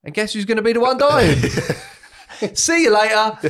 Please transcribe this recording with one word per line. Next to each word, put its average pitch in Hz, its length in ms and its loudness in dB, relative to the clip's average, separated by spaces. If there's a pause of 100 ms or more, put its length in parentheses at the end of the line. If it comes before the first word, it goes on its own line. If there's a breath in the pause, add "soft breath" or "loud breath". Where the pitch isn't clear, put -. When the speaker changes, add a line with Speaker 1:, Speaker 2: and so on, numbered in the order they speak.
Speaker 1:
And 151 100 -16
guess 208 200 -4
who's 208 120 -6
gonna 220 160 -2
be 226 120 0
the 233 60 0
one 247 180 2
dying? 262 400 4
Speaker 2:
<laughs> - 1160 -6
Speaker 1:
See 330 300 0
you 226 100 4
later. 214 440 2 (120)